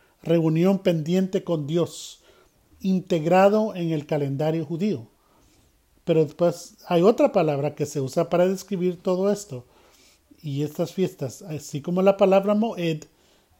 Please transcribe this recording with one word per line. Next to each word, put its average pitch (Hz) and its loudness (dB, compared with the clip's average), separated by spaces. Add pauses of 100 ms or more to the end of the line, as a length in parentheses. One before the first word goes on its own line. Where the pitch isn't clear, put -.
(220)
reunión 165 2
pendiente 185 0
con 156 -4
Dios, - -4 (560)
integrado 190 2
en 170 -4
el 151 -4
calendario 151 -2
judío. 160 -4 (1000)
Pero 160 4
después 165 -2 (120)
hay 170 2
otra 247 4
palabra 151 0
que 147 -4
se 143 -6
usa 160 -2
para 180 2
describir 180 -4
todo 190 -2
esto 139 -8 (760)
y 143 -4
estas 160 -4
fiestas, 156 -6
así 151 -12
como 180 -4
la 196 6
palabra 196 4
moed, 175 -2 (560)